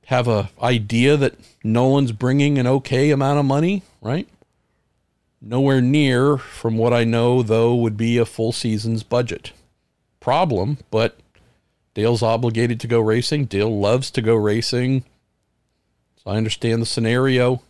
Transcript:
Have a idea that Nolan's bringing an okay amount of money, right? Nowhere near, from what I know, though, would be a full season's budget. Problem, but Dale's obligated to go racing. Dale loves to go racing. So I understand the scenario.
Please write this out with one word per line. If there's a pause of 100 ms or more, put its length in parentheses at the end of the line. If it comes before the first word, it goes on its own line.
Have
a (120)
idea
that (240)
Nolan's
bringing
an
okay
amount
of
money, (180)
right? (1120)
Nowhere
near,
from
what
I
know,
though,
would
be
a
full
season's
budget. (680)
Problem, (140)
but (760)
Dale's
obligated
to
go
racing.
Dale
loves
to
go
racing. (1120)
So
I
understand
the
scenario.